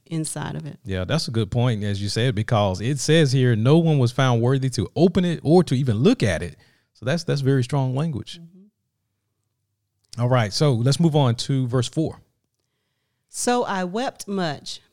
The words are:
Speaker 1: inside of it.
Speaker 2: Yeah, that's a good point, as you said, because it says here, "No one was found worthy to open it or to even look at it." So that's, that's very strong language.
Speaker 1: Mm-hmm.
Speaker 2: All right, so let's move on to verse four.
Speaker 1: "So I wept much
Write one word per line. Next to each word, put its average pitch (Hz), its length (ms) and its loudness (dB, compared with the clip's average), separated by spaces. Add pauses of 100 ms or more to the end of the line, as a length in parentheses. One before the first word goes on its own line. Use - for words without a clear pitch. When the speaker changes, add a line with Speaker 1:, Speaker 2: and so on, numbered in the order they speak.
Speaker 1:
inside 156 480 -8
of 156 120 -10
it. - 180 -14
Speaker 2:
Yeah, 95 200 -4
that's 151 220 -2
a 143 60 -8
good 110 180 -2
point, 120 320 0
as 101 180 -4
you 101 80 -4
said, 113 280 -2
because 104 440 0
it 131 200 -4
says 151 320 4
here, 127 240 4
"No 127 220 4
one 160 200 2
was 120 140 2
found 127 280 2
worthy 131 300 0
to 104 240 -4
open 180 300 4
it 175 180 -4
or 170 220 4
to - 100 -4
even 123 220 0
look 175 260 2
at 85 220 0
it." - 120 -12 (360)
So - 120 -16
that's, 165 200 -4
that's 147 160 -2
very 135 240 2
strong 131 320 -2
language. 160 420 -6
Speaker 1:
Mm-hmm. 170 120 -20 (1700)
Speaker 2:
All 120 120 -2
right, 120 240 2
so 147 220 2
let's 120 260 2
move 160 160 2
on 131 200 4
to 131 300 -2
verse 123 220 -2
four. 151 320 -6 (1080)
Speaker 1:
"So 247 360 -2
I 190 200 -4
wept 214 440 -8
much 180 520 -6 (120)